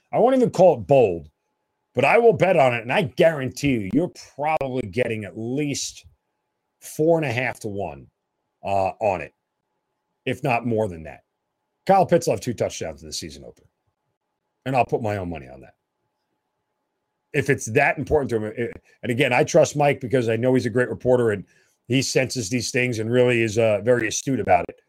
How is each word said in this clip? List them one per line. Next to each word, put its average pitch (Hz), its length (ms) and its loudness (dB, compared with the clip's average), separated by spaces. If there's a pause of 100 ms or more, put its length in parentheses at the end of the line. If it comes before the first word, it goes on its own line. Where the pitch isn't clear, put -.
(120)
I - 60 -2
won't 240 180 4
even 240 140 2
call 170 260 6
it 113 120 -10
bold, 92 420 4 (640)
but 123 120 0
I 170 120 4
will 233 160 6
bet 175 240 2
on 131 160 6
it, 117 80 -4
and 120 100 -8
I 175 120 2
guarantee 143 680 0
you, 101 200 -2
you're 160 200 0 (220)
probably 135 540 -4
getting 113 340 -4
at 92 140 -14
least 131 680 -6 (760)
four 165 380 0
and 156 80 -2
a 131 60 -4
half 120 280 -4
to - 80 -12
one, 85 400 -10 (560)
uh, 95 360 -2
on 95 220 0
it, - 140 -14 (880)
if 131 180 -4
not 120 220 0
more 110 220 0
than 82 160 -12
that. 69 220 -18 (600)
Kyle 190 180 4
Pitts 170 220 2
will 143 60 0
have 104 80 -4
two 123 120 -6
touchdowns 90 480 -6
in 78 60 -18
the 76 60 -14
season 71 300 -12
opener, 58 220 -20 (1040)
and 135 80 -4
I'll 123 100 4
put 139 160 -4
my 104 160 -4
own 90 120 -6
money 73 180 -12
on 65 140 -20
that. - 120 -20 (1600)
If 147 160 -2
it's - 160 -2
that 143 320 0
important 147 320 -2
to 117 60 -2
him, 107 80 -2
it, 117 400 -10 (180)
and 113 100 -4
again, 123 220 2
I 135 100 2
trust 151 320 2
Mike 147 240 0
because 117 300 -2
I 113 60 2
know 127 180 0
he's 120 140 2
a - 20 -2
great 123 200 0
reporter 120 420 2
and 98 140 -6 (420)
he 127 160 0
senses 127 440 -2
these 120 220 -4
things 123 300 -2
and 110 120 -4
really 123 300 4
is, 110 160 0
uh, 107 240 2
very 113 260 2
astute 131 320 -4
about 90 300 2
it. - 200 -20